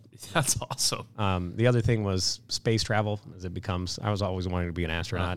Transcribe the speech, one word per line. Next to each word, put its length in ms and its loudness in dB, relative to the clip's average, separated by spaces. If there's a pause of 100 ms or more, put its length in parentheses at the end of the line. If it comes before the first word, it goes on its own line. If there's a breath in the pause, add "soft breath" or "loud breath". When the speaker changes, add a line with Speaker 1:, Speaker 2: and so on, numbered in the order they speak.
(140)
Speaker 1:
<laughs> 200 -16
That's 280 2
awesome. 440 -2 (120)
Speaker 2:
Um, 400 2
the 100 6
other 140 4
thing 240 2
was 420 0
space 360 2
travel, 360 0 (160)
as 80 -16
it 100 -6
becomes, 480 -4
I 80 0
was 120 0
always 260 -2
wanting 220 0
to 40 -6
be 120 -2
an 40 -2
astronaut 480 -2